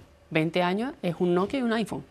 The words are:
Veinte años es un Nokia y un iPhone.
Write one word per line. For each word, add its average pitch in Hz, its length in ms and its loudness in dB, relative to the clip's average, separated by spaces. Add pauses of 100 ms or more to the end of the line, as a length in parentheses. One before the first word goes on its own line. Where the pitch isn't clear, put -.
(280)
Veinte 165 340 2
años 202 380 0
es 175 180 -2
un 180 160 2
Nokia 196 260 0
y - 20 0
un 233 100 0
iPhone. 185 380 -2